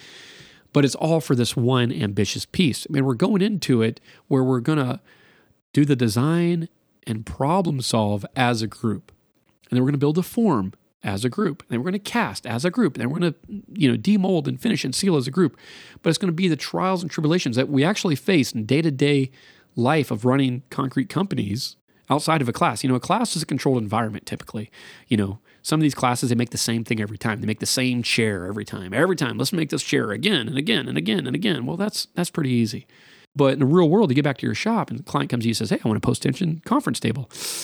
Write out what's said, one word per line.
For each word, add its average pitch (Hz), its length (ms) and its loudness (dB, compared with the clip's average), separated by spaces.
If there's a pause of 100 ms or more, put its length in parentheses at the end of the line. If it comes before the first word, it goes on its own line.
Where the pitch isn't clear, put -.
(720)
but 147 120 4
it's 131 100 2
all 160 260 0
for 147 140 0
this 120 220 0
one 123 360 2
ambitious 104 540 -2
piece. - 420 0
I - 40 -8
mean, 139 120 2
we're 135 100 2
going 185 280 2
into 156 400 2
it 110 180 -2 (280)
where 131 160 4
we're 127 160 2
gonna 127 400 0 (720)
do 143 120 6
the 143 120 4
design 160 720 2 (380)
and 110 200 -6
problem 156 540 0
solve 104 440 -2 (100)
as 120 280 0
a 113 40 -4
group. - 460 -6 (580)
And 120 60 0
then 127 60 4
we're 131 80 2
gonna 147 80 0
build 151 200 2
a 185 40 0
form 143 500 0 (300)
as 101 220 -4
a 127 40 2
group. - 340 -2
And - 80 -14
then 117 100 -2
we're 165 100 -4
gonna 202 100 -4
cast 185 460 -4
as 120 180 -4
a 180 60 2
group. 175 240 0
And - 80 -6
then 120 80 -2
we're 160 100 -4
gonna, 170 140 0 (380)
you 135 180 4
know, 117 60 2
demold 180 500 2
and 131 140 -4
finish - 240 -2
and 135 100 -4
seal 190 220 0
as 127 100 0
a 143 40 -6
group. 160 260 0 (460)
But 170 80 2
it's 156 80 0
gonna 180 140 0
be 180 160 2
the 156 80 2
trials 180 460 -2
and 175 80 -8
tribulations 151 460 0
that 131 120 2
we 139 160 2
actually 175 320 2
face 151 360 2
in 107 140 -4
day-to-day 143 640 2 (440)
life 131 360 2
of 113 140 -4
running 127 460 2
concrete 135 380 -4
companies 123 680 -4 (320)
outside 156 320 2
of 123 80 0
a - 40 -2
class. 147 300 0
You 135 60 0
know, 127 60 4
a 123 60 0
class 214 360 -2
is 160 60 -4
a - 40 -6
controlled 131 360 0
environment 107 420 -2
typically. - 460 -10 (380)
You 120 80 2
know, 101 220 0 (240)
some 156 180 0
of - 20 4
these 143 120 2
classes, 123 360 0
they 120 60 2
make 117 140 -2
the - 80 -8
same 117 260 -2
thing 110 160 -2
every 104 180 -6
time. 107 220 -2
They 107 60 -4
make 107 140 -2
the 101 60 -4
same 127 360 0
chair 107 440 0
every 107 180 -6
time. 95 300 -10
Every 170 220 2
time, 120 200 -2
"Let's 131 160 -2
make 160 180 -2
this 143 120 -2
chair 120 300 0
again 123 360 0
and 123 80 -4
again 143 320 -2
and 127 80 -4
again 175 300 0
and 131 100 -4
again." 151 300 -2
Well, 160 100 -6
that's, 202 380 -4
that's 175 160 -2
pretty 143 200 -2
easy. 117 360 0 (480)
But 135 200 4
in 139 40 -4
the 139 80 4
real 160 240 6
world, 190 200 4
you 123 40 2
get 143 100 4
back 143 140 0
to - 80 -4
your 113 80 0
shop 214 340 -2
and 117 100 -8
the 143 40 -10
client 143 280 -4
comes 120 120 -2
to 117 60 2
you - 20 2
and 107 60 -2
says, 110 140 -2
"Hey, - 140 0
I 117 40 2
want 107 100 0
a - 20 -2
post-tension 147 640 -2
conference - 360 0
table." 123 280 -2 (360)